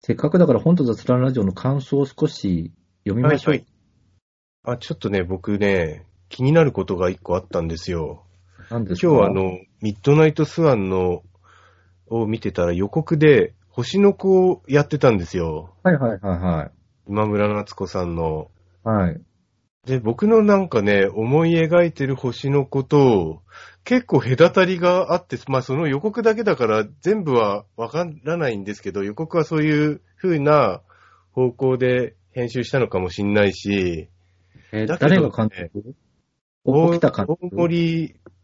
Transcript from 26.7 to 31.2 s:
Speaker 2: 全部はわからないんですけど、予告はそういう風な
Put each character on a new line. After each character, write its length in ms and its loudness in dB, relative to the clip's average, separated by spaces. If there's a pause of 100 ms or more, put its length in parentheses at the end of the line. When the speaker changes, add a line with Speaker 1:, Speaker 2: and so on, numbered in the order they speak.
Speaker 2:
全 200 0
部 120 -2
は 300 2 (120)
わ 120 -8
か 160 -4 (200)
ら 120 -4
な 140 -2
い 80 -4
ん 60 -10
で 100 -8
す 80 -18
け 80 -6
ど、 140 -6
予 100 -8
告 220 -6
は 80 2
そ 140 -2
う 40 0
い 300 0
う 100 -10 (180)
風 200 0
な 420 2 (480)